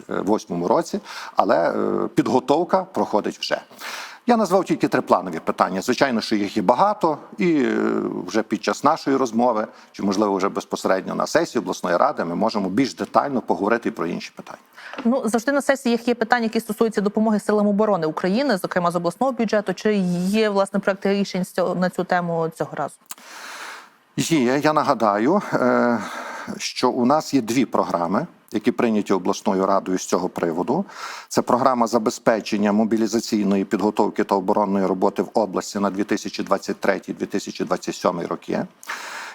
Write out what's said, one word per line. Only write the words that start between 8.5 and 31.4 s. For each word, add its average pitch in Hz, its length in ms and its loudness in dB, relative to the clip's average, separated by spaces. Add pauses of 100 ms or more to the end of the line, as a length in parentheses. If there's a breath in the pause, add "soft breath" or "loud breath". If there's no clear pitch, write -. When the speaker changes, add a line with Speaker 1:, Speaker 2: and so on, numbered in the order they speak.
Speaker 1:
час - 200 -2
нашої 143 340 2
розмови, 117 500 2 (240 loud breath)
чи, 101 120 -8
можливо, 98 320 2
вже 95 140 2
безпосередньо 95 640 -2
на - 120 0
сесії 156 340 0
обласної 90 360 -2
ради, 143 260 0
ми 85 120 -4
можемо 101 340 -2
більш 110 240 0
детально 123 480 0
поговорити 104 480 0
і - 20 0
про 85 160 -4
інші 90 280 -8
питання. - 240 -18 (460 loud breath)
Speaker 2:
Ну, 247 200 2
завжди 226 260 0
на 277 100 2
сесіях 233 460 0
є 240 80 2
питання, 233 280 0
які 226 160 -2
стосуються 220 420 0
допомоги 214 380 2
силам 208 280 2
оборони 196 400 2
України, 196 500 0
зокрема 175 340 0
з 170 40 -6
обласного 175 360 0
бюджету. 220 420 0
Чи 214 220 0
є, 190 540 2
власне, 196 300 0
проекти 196 340 0
рішень 190 320 -2
з - 60 -10
цього, 180 240 0
на 180 140 0
цю 180 140 -2
тему 170 520 -2
цього 156 200 -6
разу? 143 200 -6 (1200 loud breath)
Speaker 1:
Є. 135 460 2
Я 151 100 4
нагадаю, 123 680 4 (120)
е, 120 460 2 (580 loud breath)
що - 320 -2
у 120 160 0
нас 147 280 2
є 135 80 4
дві 117 240 0
програми, 92 640 0 (240)
які 113 200 0
прийняті 107 420 0
обласною 95 520 0
радою 95 340 0
з - 60 -8
цього 90 240 0
приводу. 90 560 -2 (420 loud breath)
Це - 140 0